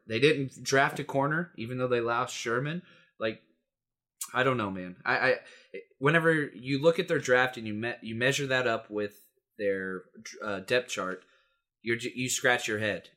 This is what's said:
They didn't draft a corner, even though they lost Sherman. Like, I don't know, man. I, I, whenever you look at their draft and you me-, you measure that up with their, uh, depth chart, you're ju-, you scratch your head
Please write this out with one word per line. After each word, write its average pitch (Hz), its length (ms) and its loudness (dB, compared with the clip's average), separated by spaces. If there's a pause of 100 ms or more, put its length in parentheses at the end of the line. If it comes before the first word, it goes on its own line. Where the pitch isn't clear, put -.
They 113 120 -2
didn't 135 440 2
draft 139 380 2
a 139 40 -6
corner, 147 520 0
even 123 220 -6
though 127 100 0
they 120 120 2
lost 117 340 0
Sherman. 135 480 -2 (360)
Like, 110 220 -4 (920)
I 123 80 4
don't 131 160 2
know, 101 120 -2
man. 90 260 -8 (100)
I, 127 100 2
I, 127 180 4 (640)
whenever 160 540 4
you 135 300 -4
look 165 160 6
at 175 100 -2
their 156 120 2
draft 127 360 4
and 110 100 -8
you 107 80 -4
me-, 117 280 -4
you 110 140 -8
measure 135 320 2
that 127 180 2
up 113 240 0
with 104 240 -4 (440)
their, 95 440 -2 (420)
uh, 101 160 -4
depth 123 280 0
chart, 92 360 -6 (580)
you're 117 140 -2
ju-, 120 160 -6
you 127 160 -4
scratch 123 380 2
your 107 140 -2
head 101 360 -2